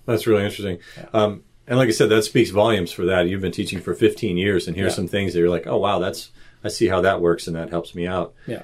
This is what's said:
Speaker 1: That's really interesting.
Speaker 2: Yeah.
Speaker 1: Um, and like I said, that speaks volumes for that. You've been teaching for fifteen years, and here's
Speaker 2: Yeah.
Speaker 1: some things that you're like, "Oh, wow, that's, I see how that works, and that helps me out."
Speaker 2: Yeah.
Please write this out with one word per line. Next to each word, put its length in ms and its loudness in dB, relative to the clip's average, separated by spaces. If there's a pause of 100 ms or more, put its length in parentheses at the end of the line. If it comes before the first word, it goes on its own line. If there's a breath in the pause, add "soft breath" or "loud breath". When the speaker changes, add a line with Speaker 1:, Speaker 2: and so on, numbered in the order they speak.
Speaker 1:
That's 220 0
really 160 4
interesting. 360 -4 (180 loud breath)
Speaker 2:
Yeah. 160 -18
Speaker 1:
Um, 300 0 (240)
and 120 0
like 80 4
I 40 4
said, 180 4
that 140 4
speaks 260 2
volumes 420 2
for 140 -4
that. 240 2
You've 120 -4
been 120 -2
teaching 260 -6
for 140 -4
fifteen 420 0
years, 320 0
and 80 -6
here's 160 0
Speaker 2:
Yeah. 60 -4
Speaker 1:
some 100 -4
things 240 -2
that 80 -2
you're 180 4
like, 100 -8
"Oh, 100 0
wow, 220 0
that's, 320 -6 (340 soft breath)
I 20 -6
see 220 0
how 120 2
that 200 2
works, 260 0
and 80 -6
that 140 -8
helps 260 -8
me 120 -6
out." 260 -4 (120)
Speaker 2:
Yeah. 180 -10